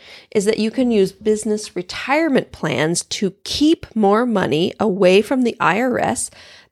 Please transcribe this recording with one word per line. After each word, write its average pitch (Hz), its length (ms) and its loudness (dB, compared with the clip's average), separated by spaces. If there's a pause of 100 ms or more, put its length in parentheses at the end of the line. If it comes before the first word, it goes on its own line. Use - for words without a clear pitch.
(300)
is 196 160 0
that 208 140 0
you 220 100 0
can 247 220 0
use 196 200 2
business 214 640 -4
retirement 262 760 -2
plans 156 540 -2
to - 260 -4 (120)
keep - 520 0
more 214 320 2
money 180 520 0
away 190 440 4
from 262 180 -2
the 233 180 -2
I 170 220 0
R 254 160 0
S 208 320 -2 (420)